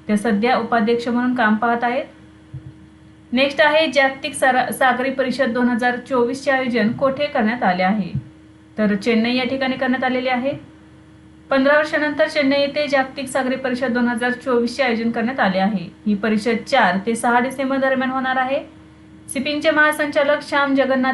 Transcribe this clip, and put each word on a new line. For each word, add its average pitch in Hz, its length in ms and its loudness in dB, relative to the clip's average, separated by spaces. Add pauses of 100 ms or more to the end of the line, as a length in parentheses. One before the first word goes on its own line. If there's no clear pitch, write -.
त्या 214 100 0
सध्या 220 400 0
उपाध्यक्ष 233 520 0
म्हणून 247 260 0
काम 220 200 2
पाहत 233 300 0
आहेत. 247 200 -2 (1300)
नेक्स्ट 277 280 0
आहे, 311 320 4
जागतिक 269 420 0
सारा-, 254 380 2
सागरी 254 380 0
परिषद 262 380 -2
दोन 247 200 0
हजार 247 280 0
चोवीसचे 262 540 -2
आयोजन 247 420 0
कोठे 269 340 0
करण्यात 247 360 0
आले 185 200 2
आहे? 190 300 0 (640)
तर 208 160 2
चेन्नई 226 420 0
या 254 80 -2
ठिकाणी 262 320 -2
करण्यात 254 280 -2
आलेले 254 260 -2
आहे. 254 420 -4 (800)
पंधरा 277 280 4
वर्षानंतर 302 500 0
चेन्नई 285 320 2
येथे 285 280 0
जागतिक 269 400 -2
सागरी 262 280 -2
परिषद 254 300 -2
दोन 240 220 0
हजार 240 240 -2
चोवीसचे 240 500 0
आयोजन 233 280 0
करण्यात 247 300 -2
आले 190 180 2
आहे. 190 300 0 (180)
ही 208 80 2
परिषद 220 420 0 (100)
चार 208 300 2 (100)
ते 233 80 0
सहा 240 240 0
डिसेंबर 262 380 -2
दरम्यान 262 340 0
होणार 262 260 -2
आहे. 269 280 -2 (680)
शिपिंगचे 294 380 -2
महासंचालक 302 720 2
श्याम 285 320 0
जगन्नाथ 262 400 2